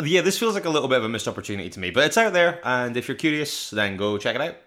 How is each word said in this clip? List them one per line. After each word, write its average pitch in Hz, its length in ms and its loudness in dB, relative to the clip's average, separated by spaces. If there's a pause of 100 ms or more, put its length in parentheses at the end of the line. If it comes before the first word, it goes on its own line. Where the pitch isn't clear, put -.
yeah, 170 180 4
this 190 180 2
feels 226 160 2
like 196 100 -4
a 165 60 0
little 143 160 0
bit 131 100 4
of 113 60 2
a 110 60 -2
missed 113 180 -4
opportunity 98 420 -6
to 95 100 -14
me, 90 120 -4
but 127 140 4
it's 151 120 2
out 220 160 4
there, 170 300 4
and 123 340 0
if 120 100 -4
you're 135 100 -4
curious, 151 520 -2
then 101 260 -2
go 101 220 0
check 113 180 -2
it 127 60 -2
out. 170 140 -6 (120)